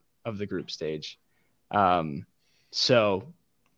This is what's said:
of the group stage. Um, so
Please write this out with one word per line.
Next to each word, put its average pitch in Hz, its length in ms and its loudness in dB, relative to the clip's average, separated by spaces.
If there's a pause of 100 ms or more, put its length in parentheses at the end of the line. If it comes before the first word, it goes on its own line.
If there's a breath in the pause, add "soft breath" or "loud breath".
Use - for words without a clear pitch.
(240)
of 113 140 -6
the 101 80 -6
group 92 240 -6
stage. 78 480 -8 (540)
Um, 87 560 2 (440)
so 113 600 2 (440)